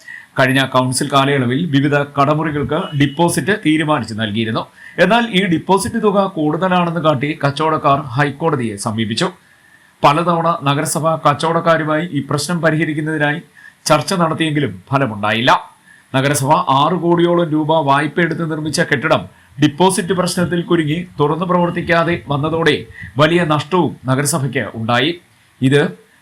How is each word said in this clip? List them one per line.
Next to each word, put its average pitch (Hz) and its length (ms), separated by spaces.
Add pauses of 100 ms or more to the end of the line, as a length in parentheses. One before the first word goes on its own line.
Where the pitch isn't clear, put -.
(380)
കഴിഞ്ഞ 131 220 (140)
കൗൺസിൽ 131 400
കാലയളവിൽ 135 460 (140)
വിവിധ 139 220 (200)
കടമുറികൾക്ക് 151 640 (220)
ഡെപ്പോസിറ്റ് 165 540 (120)
തീരുമാനിച്ചു 151 560
നൽകിയിരുന്നു. 110 400 (420)
എന്നാൽ 226 200 (140)
ഈ 190 40 (100)
ഡെപ്പോസിറ്റ് 196 540
തുക 196 200 (120)
കൂടുതലാണെന്ന് 170 680
കാട്ടി 143 220 (120)
കച്ചവടക്കാർ 151 560 (180)
ഹൈക്കോടതിയെ 139 600 (100)
സമീപിച്ചു. 113 420 (760)
പലതവണ 165 460 (200)
നഗരസഭ 147 380 (200)
കച്ചവടക്കാരുമായി 160 800 (120)
ഈ 135 40 (100)
പ്രശ്നം 151 340
പരിഹരിക്കുന്നതിനായി 156 760 (500)
ചർച്ച 151 240 (100)
നടത്തിയെങ്കിലും 151 500 (160)
ഫലമുണ്ടായില്ല. 113 640 (640)
നഗരസഭ 135 340 (300)
ആറ് 165 240
കോടിയോളം 170 500
രൂപ 156 320
വായ്പ 147 380
എടുത്ത് 165 260
നിർമ്മിച്ച 156 300 (100)
കെട്ടിടം 151 320 (400)
ഡെപ്പോസിറ്റ് 185 560
പ്രശ്നത്തിൽ 175 500
കുരുങ്ങി 160 300 (200)
തുറന്നു 156 320
പ്രവർത്തിക്കാതെ 175 640 (160)
വന്നതോടെ 156 460 (440)
വലിയ 160 200 (120)
നഷ്ടവും 151 400 (160)
നഗരസഭയ്ക്ക് 139 560 (140)
ഉണ്ടായി. 120 320 (580)
ഇത് 143 140 (400)